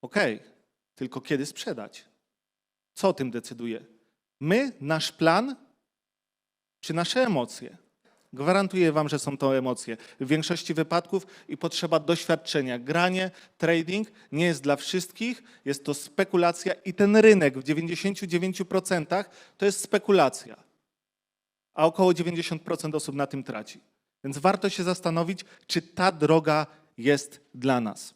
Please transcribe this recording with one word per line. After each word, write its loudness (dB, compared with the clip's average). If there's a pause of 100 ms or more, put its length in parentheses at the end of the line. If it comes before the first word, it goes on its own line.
Okej, 0 (560)
tylko -8
kiedy -2
sprzedać? -12 (880)
Co 2
o 0
tym -4
decyduje? -10 (540)
My, 0 (100)
nasz -2
plan, 2 (1300)
czy -6
nasze 0
emocje? -2 (560)
Gwarantuję 2
wam, 0
że -2
są -6
to 2
emocje -4 (220)
w -6
większości -2
wypadków -2 (200)
i -8
potrzeba 0
doświadczenia. -2
Granie, -2 (260)
trading 0 (200)
nie 0
jest 0
dla 2
wszystkich, -6 (220)
jest -4
to -4
spekulacja 0
i -8
ten 4
rynek 8
w -12
dziewięćdziesięciu -4
dziewięciu -2
procentach -2 (280)
to -2
jest 2
spekulacja, 2 (1080)
a 2
około 4
dziewięćdziesiąt -4
procent -6
osób -4
na -2
tym -8
traci. -12 (440)
Więc -8
warto 2
się -6
zastanowić, -2 (220)
czy -2
ta 0
droga 2 (300)
jest 0 (120)
dla 0
nas. -8